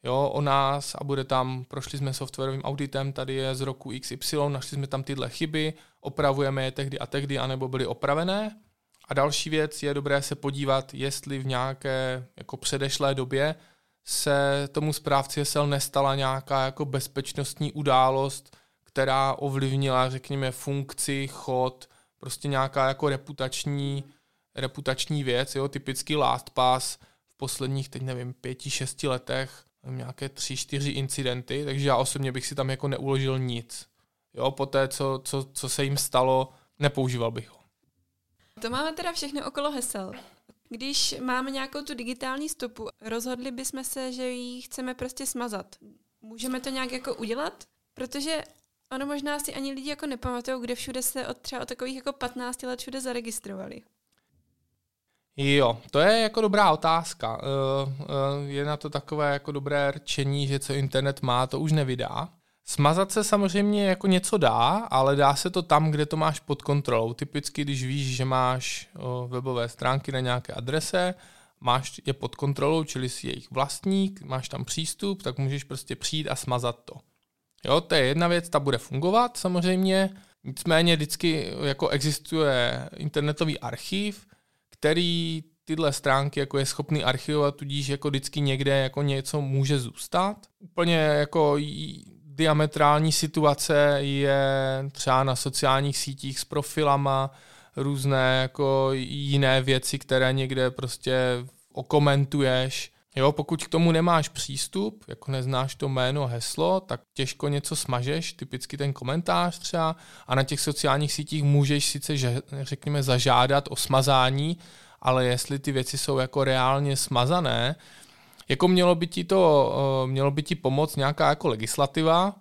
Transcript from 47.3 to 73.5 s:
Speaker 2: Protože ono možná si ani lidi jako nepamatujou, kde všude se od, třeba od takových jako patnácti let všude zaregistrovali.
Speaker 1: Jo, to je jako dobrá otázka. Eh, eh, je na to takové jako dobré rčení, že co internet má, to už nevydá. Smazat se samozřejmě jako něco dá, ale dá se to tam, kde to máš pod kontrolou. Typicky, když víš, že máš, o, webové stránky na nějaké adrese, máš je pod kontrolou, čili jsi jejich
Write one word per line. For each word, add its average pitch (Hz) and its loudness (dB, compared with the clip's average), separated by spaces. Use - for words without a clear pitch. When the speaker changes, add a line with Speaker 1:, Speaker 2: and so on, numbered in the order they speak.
Speaker 2:
Protože 285 -6
ono 262 -6
možná 294 -4
si 294 -8
ani 269 -6
lidi 269 -8
jako 294 -6
nepamatujou, 254 -6
kde 240 -6
všude 254 -8
se - -6
od, 247 -10
třeba 254 -10
od 254 -10
takových 262 -8
jako 269 -6
patnácti 247 -8
let 254 -8
všude 262 -10
zaregistrovali. 226 -8
Speaker 1:
Jo, 139 4
to 143 2
je 214 6
jako 220 0
dobrá 202 6
otázka. 156 0
Eh, - -10
eh, 139 -2
je 143 -2
na 147 -2
to 147 -8
takové 147 0
jako 143 -4
dobré 143 0
rčení, 139 -2
že 135 0
co 139 -6
internet 139 0
má, 127 2
to 143 -4
už 156 2
nevydá. 135 0
Smazat 165 4
se 214 0
samozřejmě 202 2
jako 185 0
něco 190 4
dá, 120 6
ale 135 4
dá 139 6
se 180 -2
to 180 -2
tam, 156 4
kde 151 0
to 156 -4
máš 156 0
pod - -4
kontrolou. 123 0
Typicky, - -6
když 139 -2
víš, 131 -2
že 131 -2
máš, 127 0
o, 123 -6
webové 123 -2
stránky 131 -2
na 131 0
nějaké 123 -2
adrese, 156 -2
máš 127 0
je 135 -2
pod - -6
kontrolou, 143 0
čili 127 -6
jsi - -8
jejich 120 -8